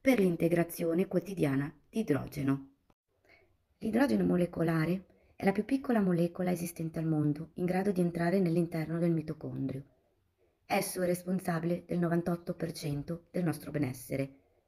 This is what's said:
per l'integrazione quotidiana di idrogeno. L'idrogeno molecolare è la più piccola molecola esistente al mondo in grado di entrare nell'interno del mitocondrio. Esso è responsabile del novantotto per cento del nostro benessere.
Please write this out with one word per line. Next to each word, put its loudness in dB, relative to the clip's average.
per 4
l'integrazione 2
quotidiana 0
di -4
idrogeno. -2
L'idrogeno 2
molecolare 2
è -4
la 4
più 0
piccola 0
molecola 2
esistente -4
al -2
mondo 0
in -2
grado 0
di 0
entrare 2
nell'interno 0
del 2
mitocondrio. -4
Esso -2
è 0
responsabile -2
del -2
novantotto 0
per -6
cento -6
del -2
nostro -2
benessere. -4